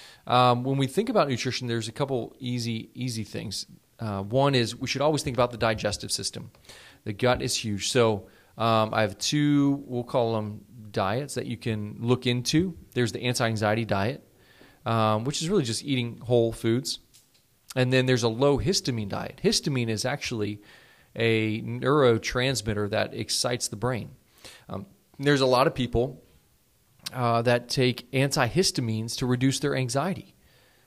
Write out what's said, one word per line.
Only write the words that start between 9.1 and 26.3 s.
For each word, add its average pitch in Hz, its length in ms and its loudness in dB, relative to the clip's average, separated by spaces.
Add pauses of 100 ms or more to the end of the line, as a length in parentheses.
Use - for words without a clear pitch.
two, 143 680 2
we'll 123 160 -4
call 117 340 0
'em 107 280 -6 (260)
diets 110 440 -2
that - 120 -4
you 120 100 -6
can 107 440 -6
look 120 260 2
into. 156 500 0 (180)
There's 120 180 0
the - 100 -8
anti-anxiety 113 600 0
diet, 104 420 -2 (580)
um, 110 380 2
which 135 200 -4
is 160 60 -4
really 190 160 2
just 113 200 -4
eating 120 340 -2
whole 117 320 2
foods. 117 480 -2 (800)
And 127 160 2
then 127 140 4
there's 123 180 4
a 120 40 4
low 127 300 2
histamine 117 520 -2
diet. - 340 -8
Histamine 135 440 0
is 107 160 -2
actually 107 560 -4 (540)
a 110 480 2
neurotransmitter 120 1300 2
that 104 240 -2
excites 120 540 -2
the 113 80 -8
brain. 117 340 -4 (580)
Um, 98 180 -10 (320)
there's 143 220 4
a 135 60 4
lot 127 200 6
of 160 80 0
people, 123 480 -2 (880)